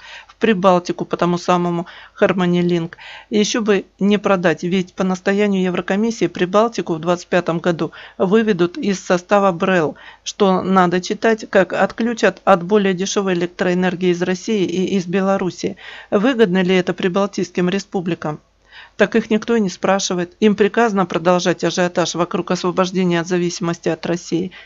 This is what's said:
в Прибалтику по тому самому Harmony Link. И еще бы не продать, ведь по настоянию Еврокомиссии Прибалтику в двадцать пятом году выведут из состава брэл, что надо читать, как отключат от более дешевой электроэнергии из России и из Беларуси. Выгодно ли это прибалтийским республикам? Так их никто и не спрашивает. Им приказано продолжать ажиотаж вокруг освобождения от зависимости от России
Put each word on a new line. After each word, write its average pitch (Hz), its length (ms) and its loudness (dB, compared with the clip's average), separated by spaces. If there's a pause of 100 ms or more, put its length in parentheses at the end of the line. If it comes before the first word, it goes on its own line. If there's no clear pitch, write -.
(280)
в - 80 -20
Прибалтику 180 680 0
по 180 120 -6
тому 175 220 0
самому 175 480 -2 (320)
Harmony 180 420 2
Link. 175 300 0 (400)
И 214 80 2
еще 214 220 0
бы 202 240 0 (120)
не 202 220 2
продать, 185 420 0
ведь 185 320 -2
по 202 100 -4
настоянию 196 600 0
Еврокомиссии 185 640 -2
Прибалтику 190 680 -2
в 160 40 -6
двадцать 170 280 -2
пятом 175 300 0
году 165 340 -2 (280)
выведут 202 580 2
из 202 220 -2
состава 196 520 0
брэл, 180 440 0 (280)
что 190 380 0
надо 180 400 2
читать, 220 480 -2
как 185 240 2
отключат 226 680 0
от 190 180 4
более 196 320 2
дешевой 190 400 -2
электроэнергии 180 760 0
из 175 120 0
России 185 440 -2
и 185 320 -2
из 180 100 -2
Беларуси. 190 720 -2 (340)
Выгодно 214 500 2
ли 185 140 2
это 180 180 2
прибалтийским 190 760 -2
республикам? 170 720 -6 (560)
Так 208 180 2
их 220 140 0
никто 220 260 0
и 226 60 2
не 190 80 0
спрашивает. 190 720 -2
Им 214 140 4
приказано 202 500 2
продолжать 175 580 0
ажиотаж 175 520 -2
вокруг 170 360 -4
освобождения 180 720 0
от 165 60 -8
зависимости 175 600 -4
от 160 180 -4
России 180 460 -4 (140)